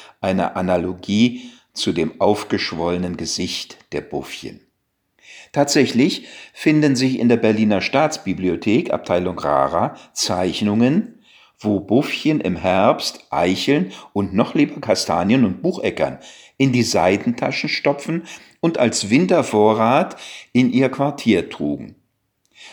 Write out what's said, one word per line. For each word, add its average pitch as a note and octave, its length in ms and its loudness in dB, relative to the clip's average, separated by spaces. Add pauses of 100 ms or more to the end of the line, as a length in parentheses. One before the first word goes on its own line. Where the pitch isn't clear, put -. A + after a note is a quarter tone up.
(200)
eine F#2+ 360 -2
Analogie F#2 920 -2 (220)
zu - 200 -4
dem D#2 280 -4
aufgeschwollenen F2+ 960 -2
Gesicht - 600 -8 (140)
der D2 80 -6
Buffchen. - 600 -10 (920)
Tatsächlich C#3+ 760 2 (260)
finden D3+ 440 2
sich C3 240 0
in A#2 80 4
der A#2+ 80 6
Berliner G#2+ 440 2
Staatsbibliothek, G2+ 1120 0
Abteilung F2+ 460 -2
Rara, D2 560 0 (180)
Zeichnungen, G#2 1080 0 (380)
wo G#2 220 0
Buffchen D3+ 600 0
im F2+ 160 -2
Herbst F#2+ 760 0
Eicheln F#2+ 600 0 (200)
und G2 220 -2
noch A#2 200 0
lieber - 260 0
Kastanien G2 640 2
und F#2 180 -2
Bucheckern F2 560 -2 (400)
in C3+ 140 2
die A#2+ 100 2
Seitentaschen G#2 880 0
stopfen D#3+ 560 -4 (360)
und E3+ 180 0
als A2 300 0
Wintervorrat A#2+ 1080 2 (360)
in B2 200 4
ihr C3 160 2
Quartier C3 600 0
trugen. C#2+ 480 -6 (760)